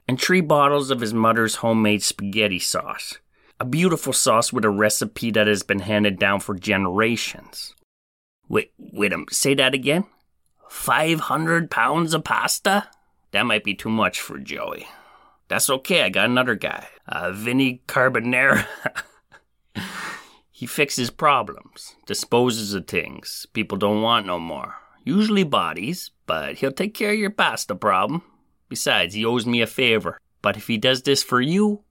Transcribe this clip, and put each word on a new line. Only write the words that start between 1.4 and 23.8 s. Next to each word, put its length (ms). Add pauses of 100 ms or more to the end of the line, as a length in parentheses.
homemade 480
spaghetti 560
sauce. 580 (400)
A 60
beautiful 480
sauce 400
with 120
a 60
recipe 600
that 160
has 160
been 160
handed 400
down 180
for 160
generations." 1200 (760)
Wait, 300
wait, 340
um, 200
say 220
that 200
again? 300 (640)
Five 520
hundred 500
pounds 440
of 100
pasta? 640 (440)
That 120
might 200
be 100
too 160
much 300
for 180
Joey. 480 (640)
That's 200
okay, 340
I 60
got 220
another 240
guy, 340 (180)
uh, 260
Vinny 540
Carbonara. 840
<laughs> 340 (1500)
He 160
fixes 440
problems, 840 (100)
disposes 680
of 140
things 680
people 240
don't 240